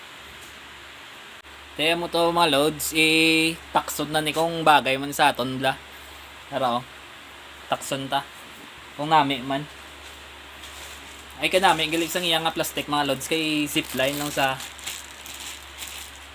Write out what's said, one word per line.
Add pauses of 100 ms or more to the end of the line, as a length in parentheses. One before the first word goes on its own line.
(1800)
Kaya
mo
to,
mga
loads,
eh, (240)
taksod
na
ni
kung
bagay
man
sa
aton
bla. (720)
Tara,
oh. (840)
Takson
ta. (720)
Kung
nami
man. (1700)
Ay,
ka
nami,
galing
sa
iya
nga
plastic,
mga
loads,
kay
zipline
lang
sa (1800)